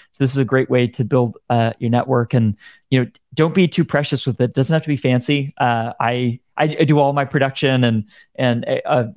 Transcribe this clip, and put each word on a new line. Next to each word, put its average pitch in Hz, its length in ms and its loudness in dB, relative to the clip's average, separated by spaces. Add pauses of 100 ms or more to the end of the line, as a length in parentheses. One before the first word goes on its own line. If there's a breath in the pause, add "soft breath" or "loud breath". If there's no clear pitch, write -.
(140)
So - 100 -2
this 127 80 2
is 139 60 -4
a 135 80 2
great 131 240 0
way 123 180 2
to 120 160 -6
build, 120 340 0 (120)
uh, 113 300 2
your 120 100 -2
network, 120 440 0
and, 113 220 2 (340 loud breath)
you 127 120 2
know, 123 100 -4 (220)
don't 160 200 0
be 185 140 4
too 170 160 -2
precious 143 420 -2
with 127 140 -2
it. 127 60 2
It - 80 -4
doesn't 139 200 0
have 160 100 0
to - 40 -8
be 147 80 -2
fancy. 135 600 -2
Uh, 117 420 0
I, 123 400 -2 (160)
I, 151 80 0
I 160 220 0
do 151 140 4
all 139 120 2
my 143 140 -2
production 135 580 0
and, 113 220 0 (300 soft breath)
and, 120 300 -2 (200)
uh, 127 320 0